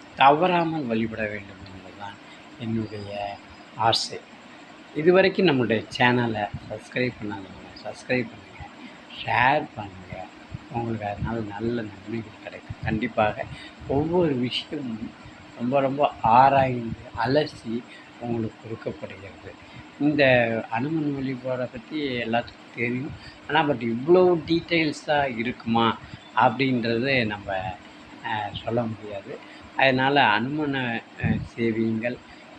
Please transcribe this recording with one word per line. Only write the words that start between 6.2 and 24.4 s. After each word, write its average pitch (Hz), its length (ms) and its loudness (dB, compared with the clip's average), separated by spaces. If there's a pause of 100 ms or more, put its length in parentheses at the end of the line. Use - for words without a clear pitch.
சப்ஸ்கிரைப் 120 520 -4
பண்ணாதவங்க 101 420 -10 (140)
சப்ஸ்கிரைப் 117 500 -4
பண்ணுங்க, - 340 -18 (640)
ஷேர் 123 400 4 (100)
பண்ணுங்க. 95 280 -12 (680)
உங்களுக்கு 117 340 -4
அதனால 113 340 -4
நல்ல 110 420 -4
நன்மைகள் 104 640 -10
கிடைக்கும். - 400 -14
கண்டிப்பாக 110 640 0 (420)
ஒவ்வொரு 160 480 0
விஷயமும் 123 760 -6 (460)
ரொம்ப, 123 220 0
ரொம்ப 139 320 2 (100)
ஆராய்ந்து 123 760 4 (180)
அலசி 123 680 -2 (380)
உங்களுக்கு 117 420 -4
கொடுக்கப்படுகிறது. 101 880 -12 (460)
இந்த 147 240 4 (460)
அனுமன் 147 460 -2
வழிபாடை 127 500 -4
பத்தி 127 340 -10
எல்லாத்துக்கும் 120 760 -4
தெரியும். 127 360 -4 (360)
ஆனா, 151 200 4
but 123 140 0
இவ்வளோ 165 560 4 (100)